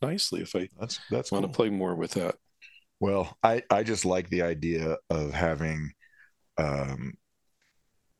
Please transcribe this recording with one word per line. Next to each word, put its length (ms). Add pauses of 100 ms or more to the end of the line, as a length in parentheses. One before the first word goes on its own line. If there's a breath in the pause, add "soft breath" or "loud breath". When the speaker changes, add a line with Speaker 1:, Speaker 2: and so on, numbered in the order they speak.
Speaker 1:
nicely 400
if 140
I 140 (100)
Speaker 2:
That's, 200 (100)
that's 220
Speaker 1:
wanna 160
Speaker 2:
cool. 60
Speaker 1:
play 160
more 260
with 160
that. 240 (640 loud breath)
Speaker 2:
Well, 440
I, 260
I 140
just 220
like 240
the 120
idea 560 (120)
of 240
having, 580 (680 soft breath)
um, 560 (1080)